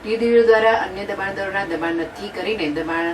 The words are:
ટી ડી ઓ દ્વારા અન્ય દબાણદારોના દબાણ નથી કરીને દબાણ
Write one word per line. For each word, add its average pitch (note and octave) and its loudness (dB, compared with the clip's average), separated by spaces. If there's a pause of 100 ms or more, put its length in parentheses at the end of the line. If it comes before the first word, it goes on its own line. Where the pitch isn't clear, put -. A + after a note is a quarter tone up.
ટી A3 -2
ડી A#3 6
ઓ A3+ 6
દ્વારા A3+ 6
અન્ય F#3 -6
દબાણદારોના G3 -6
દબાણ E3+ -4
નથી E3+ -6
કરીને F#3 -4
દબાણ E3 -4